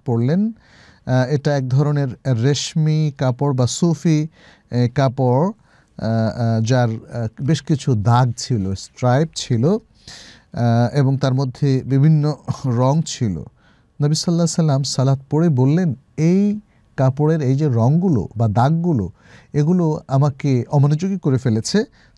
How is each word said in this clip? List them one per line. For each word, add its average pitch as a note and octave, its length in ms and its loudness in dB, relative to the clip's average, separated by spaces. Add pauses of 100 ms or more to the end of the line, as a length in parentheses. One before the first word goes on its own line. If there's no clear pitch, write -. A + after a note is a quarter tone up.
পড়লেন। B2+ 420 0
আহ, - 800 -4
এটা D3 280 0
এক C3 120 -4
ধরনের C#3+ 400 0 (340)
রেশমি D3+ 760 0
কাপড় C3+ 360 -2
বা B2+ 120 2
সুফি, D#3 600 0 (420)
এ, B2 240 0
কাপড়, C3+ 540 0
আহ, A3 40 -6 (540)
আহ, A2+ 580 0
যার, B2 240 2
আহ, A2+ 400 -8 (140)
বেশ D#3 200 -2
কিছু C#3 320 -2
দাগ A#2 420 2
ছিল, G2 380 -4
স্ট্রাইপ B2+ 600 -2
ছিল, A#2 320 -2
আহ, - 1300 -2
এবং C3+ 180 2
তার C3 180 -2
মধ্যে C3 500 -2
বিভিন্ন D3 520 2 (300)
রং C3 400 0
ছিল। A2+ 240 -4
নবী - 840 -6
সাল্লাল্লাহু E3+ 180 -2
আলাইহি E3+ 60 0
ওয়াসাল্লাম D#3+ 440 0
সালাত C3+ 360 0 (120)
পড়ে D#3+ 180 2
বললেন, C#3+ 460 2 (220)
"এই G3 440 2 (360)
কাপড়ের D3 460 2
এই C3 120 2
যে D3 140 0
রংগুলো C3 680 2
বা A2+ 120 0
দাগগুলো, C3 640 0 (420)
এগুলো D#3 560 0
আমাকে C3+ 600 0
অমনোযোগী D3+ 500 0
করে C3 200 0
ফেলেছে। A#2+ 460 -2 (340)